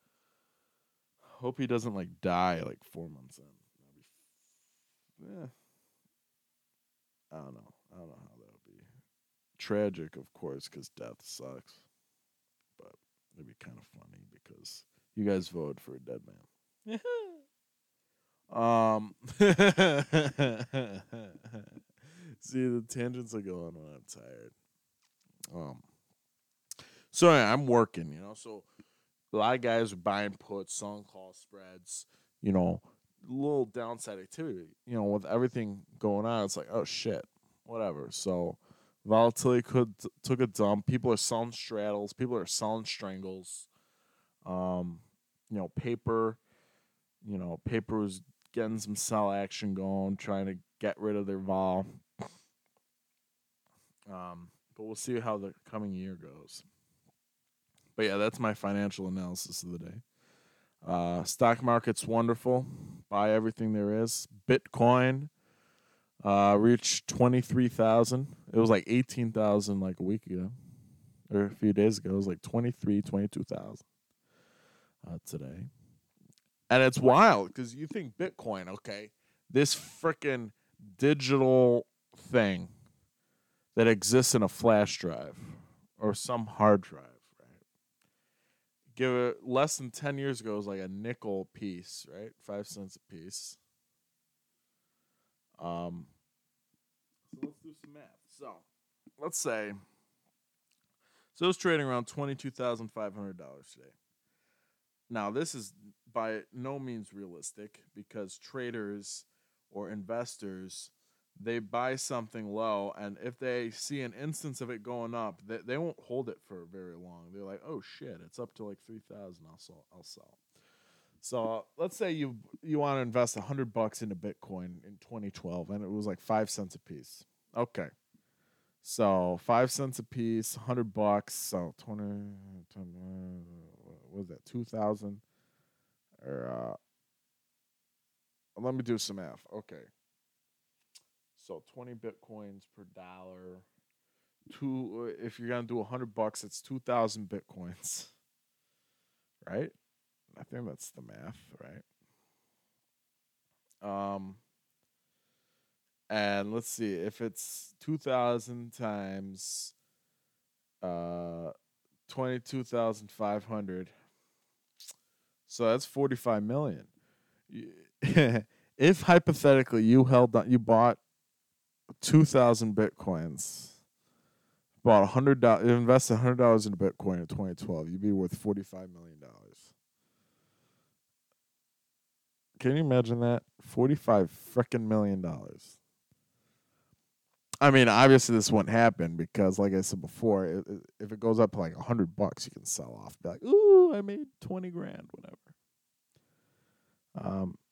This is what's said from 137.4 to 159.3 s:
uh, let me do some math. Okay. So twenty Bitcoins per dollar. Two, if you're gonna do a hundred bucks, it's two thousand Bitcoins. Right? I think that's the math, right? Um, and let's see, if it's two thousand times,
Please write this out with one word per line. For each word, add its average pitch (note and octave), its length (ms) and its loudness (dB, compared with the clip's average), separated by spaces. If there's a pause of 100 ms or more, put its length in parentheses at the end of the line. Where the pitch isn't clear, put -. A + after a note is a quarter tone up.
uh, G#2 40 -14
let B2+ 140 -4
me C3 80 -4
do A#2 140 -2
some G#2 180 -8
math. D#2 380 -14
Okay. E2+ 300 -16 (1600)
So E2+ 160 -14 (120)
twenty B2 200 -18
Bitcoins G#2+ 680 -18 (120)
per G2+ 100 -20 (100)
dollar. F#2 680 -20 (920)
Two, A#2+ 680 -8
if A#2 180 -12
you're A#2 100 -8
gonna B2 140 -4
do A#2 180 -6
a - 20 -8
hundred A#2 320 -10
bucks, A2 280 -4
it's - 180 -16
two C3 180 -10
thousand A2 480 -2
Bitcoins. - 800 -12 (1400)
Right? B2 260 -6 (680)
I - 40 -20
think A#2+ 220 -12
that's - 260 -14
the - 100 -20
math, A#1 360 -20 (240)
right? - 220 -20 (2250)
Um, F#2+ 200 -12 (1700)
and G#2 440 -2
let's A2+ 160 -6
see, G#2+ 240 -4
if F#2 260 -6
it's - 640 -10
two D#3 160 -6
thousand A#2+ 760 -2
times, G2 1000 -8 (1080)